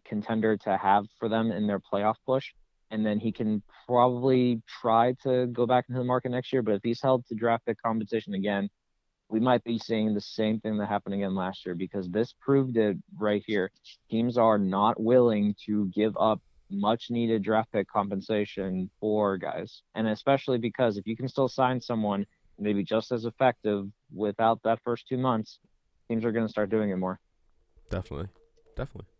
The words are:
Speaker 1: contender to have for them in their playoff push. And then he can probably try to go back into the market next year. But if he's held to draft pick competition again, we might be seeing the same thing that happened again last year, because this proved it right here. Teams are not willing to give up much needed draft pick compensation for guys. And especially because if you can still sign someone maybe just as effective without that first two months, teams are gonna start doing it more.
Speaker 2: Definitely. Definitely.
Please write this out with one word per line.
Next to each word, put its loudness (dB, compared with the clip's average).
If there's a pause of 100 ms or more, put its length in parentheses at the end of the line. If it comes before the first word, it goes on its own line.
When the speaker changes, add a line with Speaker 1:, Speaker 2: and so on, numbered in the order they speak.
Speaker 1:
contender 0
to -2
have 2 (140)
for -4
them 2
in -2
their 0
playoff -2 (100)
push. -2 (400)
And -2
then 0
he -2
can -2 (240)
probably 4 (200)
try 4 (100)
to 2
go 0
back 2
into -4
the -2
market 0
next -4
year. 2
But 0
if -4
he's -2
held 2
to -6
draft 0
pick -4
competition -2
again, -2 (600)
we 0
might 4
be -2
seeing 0
the -2
same -2
thing -2
that -2
happened -4
again -2
last -4
year, -4
because -6
this -2
proved 2
it 2 (220)
right 0
here. 0 (380)
Teams 0
are 6
not 2
willing 4 (120)
to 0
give 0
up 2 (280)
much -2
needed 0
draft 0
pick 0
compensation -2 (120)
for 0
guys. -8 (120)
And -2
especially 0
because 0
if -10
you -4
can -8
still 0
sign 0
someone -2 (340)
maybe 0
just -2
as -4
effective 0 (300)
without 0
that 0
first -6
two -2
months, -2 (480)
teams -2
are 0
gonna -2
start -2
doing 0
it -2
more. -4 (720)
Speaker 2:
Definitely. -6 (480)
Definitely. -10 (120)